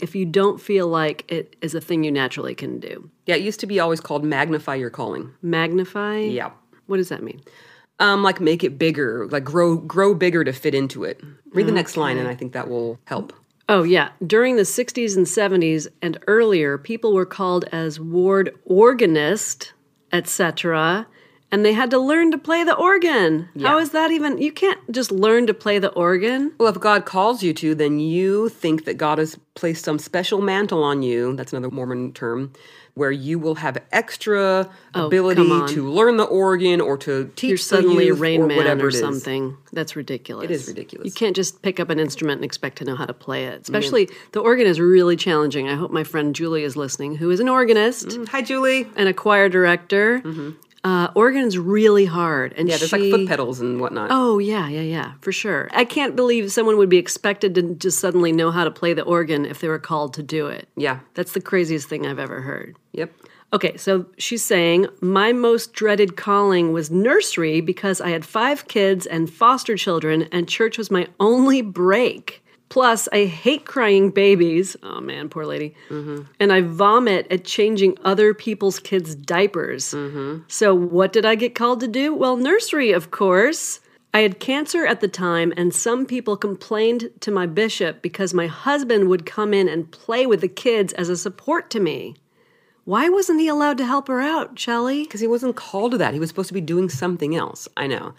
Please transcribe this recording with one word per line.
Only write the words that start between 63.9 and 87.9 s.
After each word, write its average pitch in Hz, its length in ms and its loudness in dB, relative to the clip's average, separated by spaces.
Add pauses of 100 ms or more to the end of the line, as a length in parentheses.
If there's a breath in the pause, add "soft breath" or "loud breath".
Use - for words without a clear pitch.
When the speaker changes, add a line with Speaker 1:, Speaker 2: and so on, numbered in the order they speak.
Speaker 1:
she's - 280 -6
saying, 175 420 2 (140)
"My 196 320 2
most 233 400 0
dreaded 208 420 2
calling 196 580 2
was 156 180 -4
nursery 185 680 2
because 180 400 -4
I 156 100 -4
had 165 160 -4
five 262 420 -2
kids 196 380 0
and 165 240 -4
foster 233 480 2
children, 160 540 0
and 175 180 -2
church 220 280 -2
was 208 140 -8
my 180 160 0 (120)
only 254 420 4
break. 190 800 0 (260 soft breath)
Plus, 240 440 2
I 208 100 4
hate 202 400 0
crying 202 460 4
babies." 185 760 4
Oh, - 160 -12
man, 139 300 -10
poor 156 160 -10
lady. 147 280 -8 (160 loud breath)
Speaker 2:
Mm-hmm. 147 340 -10 (180)
Speaker 1:
"And 202 100 4
I 190 80 8
vomit 196 720 2
at 180 140 -2
changing 202 580 2
other 208 300 4
people's - 460 -2
kids' 165 360 -4
diapers. 143 800 -2
Speaker 2:
Mm-hmm. 143 460 -8 (100)
Speaker 1:
So 202 260 4
what 175 380 2
did 214 120 2
I 220 100 4
get 240 200 -4
called 240 240 0
to 254 80 -4
do? 269 260 -2
Well, 254 220 2
nursery, 285 560 0
of 170 200 0
course. 208 680 0 (340 soft breath)
I 214 60 4
had 208 220 0
cancer 294 440 -2
at 233 140 0
the 208 80 0
time, 170 480 -2
and 175 180 0
some 247 320 -2
people 247 300 -4
complained 220 760 -2 (100)
to 214 100 -6
my 185 140 0
bishop 175 560 -2